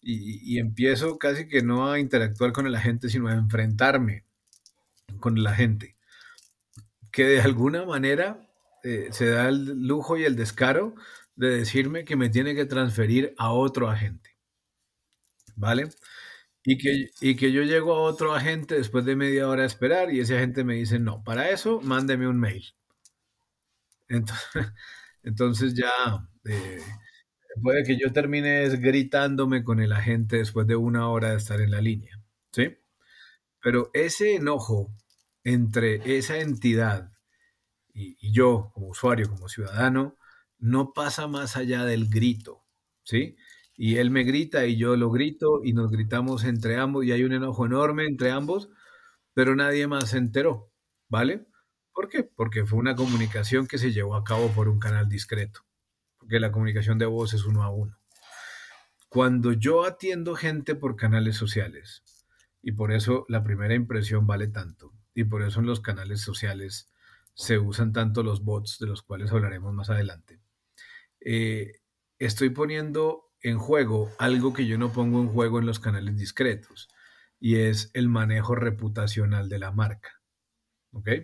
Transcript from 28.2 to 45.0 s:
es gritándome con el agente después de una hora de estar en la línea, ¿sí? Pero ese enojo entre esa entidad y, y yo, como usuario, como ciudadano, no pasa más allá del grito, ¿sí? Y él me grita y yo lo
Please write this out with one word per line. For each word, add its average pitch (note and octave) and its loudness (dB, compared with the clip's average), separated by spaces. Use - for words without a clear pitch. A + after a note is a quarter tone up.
es C3 0
gritándome C3+ 2
con A2+ 0
el G#2+ 2
agente A2+ 0
después A2 0
de A#2 4
una A#2 0
hora A2+ 0
de A2 0
estar G#2 -2
en G#2 4
la G#2 0
línea, A2 -2
¿sí? B2+ 0
Pero A#2+ 2
ese E3 2
enojo A2+ 0
entre A#2 2
esa D#3 -2
entidad A2+ 0
y, F#2+ -14
y G2+ -2
yo, A#2+ 4
como F#2+ -10
usuario, A2 0
como F#2+ -10
ciudadano, B2+ -2
no C3 0
pasa D3 -4
más C#3+ -6
allá B2 -2
del A2+ 0
grito, A2 0
¿sí? - -4
Y A2+ 2
él B2 4
me C3 2
grita C#3+ 0
y A#2 2
yo A#2+ 2
lo A#2 2